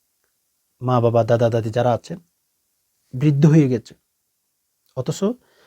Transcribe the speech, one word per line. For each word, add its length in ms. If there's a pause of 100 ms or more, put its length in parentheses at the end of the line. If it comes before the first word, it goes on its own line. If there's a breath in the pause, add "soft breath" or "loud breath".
(840)
মা 180
বাবা, 240
দাদা 240
দাদি 220
যারা 220
আছেন, 260 (960)
বৃদ্ধ 320
হয়ে 220
গেছে, 260 (1000)
অথচ 280 (420)